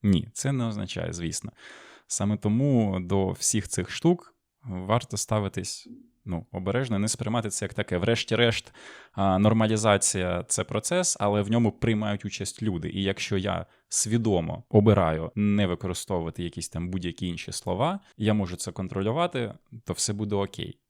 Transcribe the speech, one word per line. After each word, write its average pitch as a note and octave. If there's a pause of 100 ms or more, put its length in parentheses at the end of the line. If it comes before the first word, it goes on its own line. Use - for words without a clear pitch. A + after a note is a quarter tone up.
Ні, F#2+
це -
не B2+
означає, F#2
звісно. E2 (560)
Саме G#2
тому A2
до F#2+
всіх -
цих -
штук - (280)
варто G2+
ставитись, G2 (380)
ну, F2
обережно, G2+
не G#2
сприймати A2
це -
як -
таке. F#2
Врешті-решт, A2+ (380)
а, F#2+
нормалізація — G#2+
це -
процес, F3
але G#2
в G2+
ньому A2+
приймають G#2+
участь -
люди. F2+
І G2
якщо F#2+
я F#2 (240)
свідомо G2+
обираю F#2
не G#2
використовувати F2
якісь E2+
там E2+
будь-які F2+
інші E2+
слова, B2+ (180)
я G#2+
можу F#2
це -
контролювати, A2 (300)
то -
все -
буде G#2
окей. - (100)